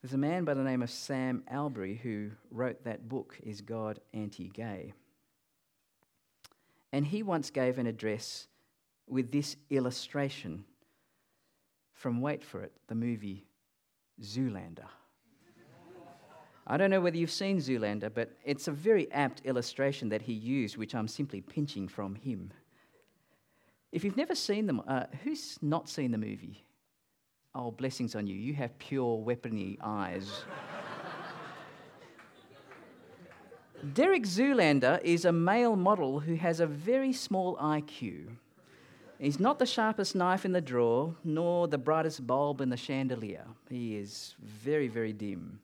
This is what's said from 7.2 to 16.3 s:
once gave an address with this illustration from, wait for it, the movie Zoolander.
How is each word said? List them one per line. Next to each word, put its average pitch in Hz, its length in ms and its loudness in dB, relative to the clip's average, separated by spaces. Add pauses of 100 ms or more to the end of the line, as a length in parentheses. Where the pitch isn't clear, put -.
once 170 260 0
gave 127 300 2
an 120 80 0
address 110 600 -4 (600)
with 127 240 -2
this 143 260 0 (140)
illustration 127 920 -2 (1300)
from, 120 300 -2
wait 147 220 -2
for - 180 -10
it, 98 100 -10 (140)
the - 80 -8
movie 107 540 -4 (760)
Zoolander. 101 680 -6 (1800)